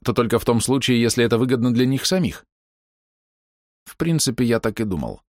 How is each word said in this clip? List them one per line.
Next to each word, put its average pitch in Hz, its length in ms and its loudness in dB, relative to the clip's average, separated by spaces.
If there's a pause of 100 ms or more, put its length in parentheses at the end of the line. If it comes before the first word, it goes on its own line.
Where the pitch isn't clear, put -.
то 117 100 -2
только 117 260 0
в - 60 -10
том 120 160 2
случае, 127 400 0
если 117 220 2
это 117 140 2
выгодно 123 360 2
для 123 120 2
них 135 200 -2
самих». 175 400 -2 (1400)
В - 140 -20
принципе, 147 480 0
я 117 160 2
так 110 180 -2
и 113 60 -2
думал. 67 360 -6 (120)